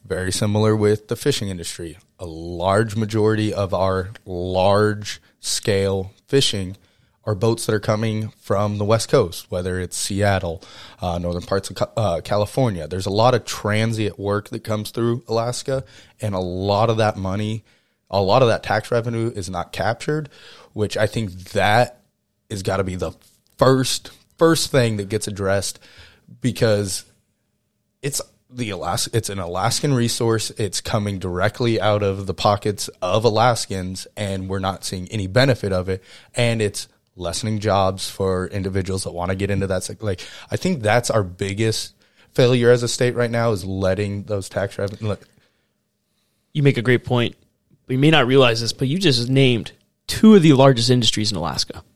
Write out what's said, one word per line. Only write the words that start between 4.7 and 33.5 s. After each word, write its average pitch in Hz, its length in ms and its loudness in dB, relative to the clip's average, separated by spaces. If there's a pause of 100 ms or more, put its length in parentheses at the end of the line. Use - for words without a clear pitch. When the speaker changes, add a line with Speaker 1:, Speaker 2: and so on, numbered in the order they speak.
Speaker 1:
scale 98 720 -2 (140)
fishing 101 500 0 (480)
are 107 100 -2
boats 113 320 0
that 110 80 0
are 104 60 0
coming 110 500 -2 (100)
from 104 380 -2
the 104 60 -2
West 110 240 2
Coast, 104 420 0
whether 90 280 -4
it's 90 180 -6
Seattle, 95 640 0 (380)
uh, 87 180 -4
northern 87 240 -4
parts - 280 -4
of 98 60 -14
Ca-, - 200 -2
uh, 101 260 0
California. 104 680 -2
There's 92 180 -6
a 101 40 -2
lot 113 240 4
of 113 100 -2
transient 107 760 -2
work 101 300 -4
that - 160 -10
comes 107 260 -6
through 117 380 -2
Alaska, 120 560 -4 (360)
and 104 140 -4
a 92 60 0
lot 98 480 2
of 113 80 2
that 107 220 2
money, 107 460 -4 (460)
a 98 100 0
lot 101 200 4
of 127 80 6
that 104 140 0
tax - 280 -2
revenue 117 440 -2
is 90 160 -8
not 87 220 -8
captured, 143 580 -4 (420)
which 104 240 -4
I 107 100 2
think 107 260 -6 (180)
that 104 500 2 (500)
has 98 120 -6
gotta 95 220 -2
be 92 120 -4
the 87 160 -6 (460)
first, 131 520 2 (280)
first 165 320 2
thing 117 260 2
that 98 140 -6
gets 110 180 -4
addressed, 98 500 -2 (640)
because 104 640 0 (960)
it's 139 220 -6 (260)
the 120 220 -6
Alas-, 87 380 -4
it's 113 200 -2
an 98 100 -8
Alaskan 95 540 -2
resource. 117 600 0
It's - 280 -4
coming 101 380 -4
directly 98 600 -2
out 104 240 2
of 98 240 -2
the 95 60 -4
pockets 104 560 0 (140)
of 104 240 2
Alaskans, 104 800 0 (100)